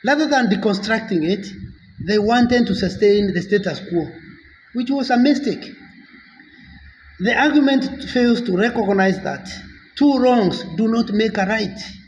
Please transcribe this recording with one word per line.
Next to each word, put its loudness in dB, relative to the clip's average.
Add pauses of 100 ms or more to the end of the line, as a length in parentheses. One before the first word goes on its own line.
Rather 0
than 2
deconstructing -2
it, -4 (600)
they 2
wanted 2
to 0
sustain 2
the -2
status -2 (100)
quo, -2 (680)
which -4
was -2
a 2
mistake. 0 (1500)
The 0
argument 2
fails 2
to -2
recognize 0
that -8 (480)
two 4
wrongs 2 (120)
do 0
not 0
make 0
a 0
right. -4 (280)